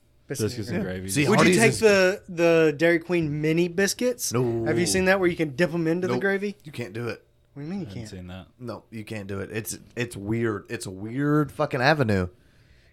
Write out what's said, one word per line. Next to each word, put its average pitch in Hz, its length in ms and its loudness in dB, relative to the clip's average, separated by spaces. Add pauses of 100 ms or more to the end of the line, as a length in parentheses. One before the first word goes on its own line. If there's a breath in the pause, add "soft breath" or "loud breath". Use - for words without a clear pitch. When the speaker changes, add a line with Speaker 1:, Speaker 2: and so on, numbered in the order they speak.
(260)
Speaker 1:
Biscuits 117 300 -4
Speaker 2:
biscuits 107 120 -6
Speaker 1:
and - 100 -4
Speaker 2:
and 214 60 -4
Speaker 1:
gravy. 92 160 -6
Speaker 2:
gravy. 95 100 -8
Speaker 3:
See, 135 180 0
Speaker 1:
Would - 20 4
you 214 60 4
Speaker 3:
Hardee's - 220 6
Speaker 1:
take 226 140 6
Speaker 3:
is 107 80 -4
Speaker 1:
the, 196 480 4
the 165 480 4
Dairy 165 220 4
Queen 160 440 -2
mini 165 260 2
biscuits? 196 640 -2
Speaker 3:
No. 117 320 0
Speaker 1:
Have - 140 0
you 175 80 2
seen 185 200 0
that 190 140 4
where 180 80 4
you 170 80 -2
can 151 200 -4
dip 170 160 0
'em 170 140 0
into 180 200 0
the 123 80 0
Speaker 3:
Nope. 123 80 -2
Speaker 1:
gravy? 196 420 -2
Speaker 3:
You 151 80 -18
can't 117 220 -10
do 120 140 -6
it. - 140 -10 (360)
Speaker 1:
What 143 60 -12
do - 20 -10
you 165 60 -8
mean 202 80 -6
you 156 60 -8
Speaker 2:
I - 20 -12
haven't 98 140 -12
Speaker 1:
can't? 107 80 -14
Speaker 2:
seen 90 180 -14
that. 90 180 -14 (140)
Speaker 3:
No, 113 300 -12
you 110 140 -12
can't 104 220 -10
do 98 140 -8
it. 95 120 -10
It's, 110 260 -8 (180)
it's - 200 -6
weird. 107 520 -4
It's 113 180 -10
a 101 40 -10
weird 139 600 -2
fucking 147 300 -2
avenue. 117 480 2 (640 soft breath)